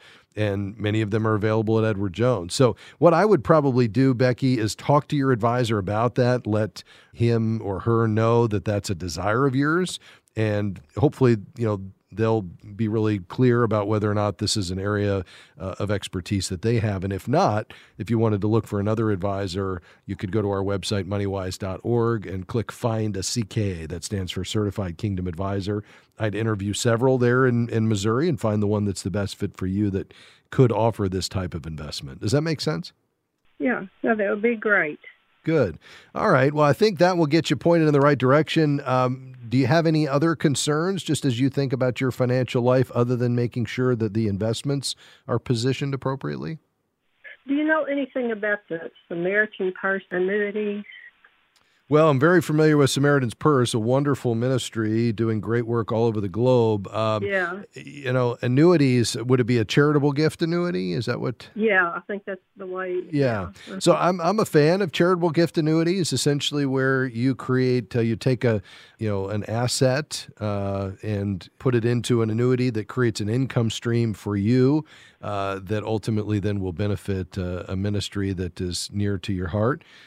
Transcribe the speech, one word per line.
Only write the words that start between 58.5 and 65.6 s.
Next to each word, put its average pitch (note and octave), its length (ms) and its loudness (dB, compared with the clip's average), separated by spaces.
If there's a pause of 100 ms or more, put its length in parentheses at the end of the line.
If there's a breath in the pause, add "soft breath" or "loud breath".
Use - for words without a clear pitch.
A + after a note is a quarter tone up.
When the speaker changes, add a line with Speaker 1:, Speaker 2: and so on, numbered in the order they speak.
Speaker 1:
would B2 220 2
it B2 60 2
be B2 120 2
a A2 80 2
charitable D3 460 4
gift D3+ 320 -2
annuity? F3 500 -2
Is C3+ 140 -4
that B2 120 -4
what? - 360 -8
Speaker 2:
Yeah, G3 340 2
I E3+ 120 -10
think G3 260 -10
that's F#3+ 160 -10 (120)
the F#3+ 120 -16
way. F#3 420 -6
Speaker 1:
Yeah. B2 400 -2 (180 loud breath)
Speaker 2:
Yeah. - 120 -12
Speaker 1:
So - 160 4
I'm, E3+ 260 0
I'm F#3+ 180 0
a G3+ 60 2
fan E3 380 4
of E3 80 -4
charitable F3 400 2
gift D#3+ 260 0
annuities, E3 560 0